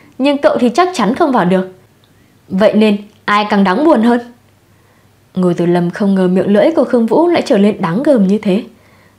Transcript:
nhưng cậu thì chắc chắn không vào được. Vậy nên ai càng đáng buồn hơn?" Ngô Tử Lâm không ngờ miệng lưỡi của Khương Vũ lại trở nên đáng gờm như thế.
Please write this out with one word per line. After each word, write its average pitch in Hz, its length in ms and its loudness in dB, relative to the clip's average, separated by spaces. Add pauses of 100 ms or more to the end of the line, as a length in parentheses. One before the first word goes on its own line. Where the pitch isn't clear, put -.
(180)
nhưng 277 200 -2
cậu 285 220 0
thì 247 100 2
chắc 359 240 0
chắn 226 220 -2
không 311 160 0
vào 220 140 0
được. 190 260 0 (800)
Vậy 202 240 0
nên 214 240 2 (280)
ai 208 240 -2
càng 202 140 2
đáng 190 220 0
buồn 285 160 2
hơn?" 240 180 2 (1160)
Ngô 180 180 0
Tử 175 120 -2
Lâm 175 240 0
không 196 260 -2
ngờ 185 120 0
miệng 185 260 0
lưỡi 294 220 2
của 302 80 2
Khương 233 220 0
Vũ 285 220 0
lại 330 180 0
trở 247 120 0
nên 202 240 0
đáng 185 220 -4
gờm 254 240 2
như 202 100 0
thế. 208 260 -2 (560)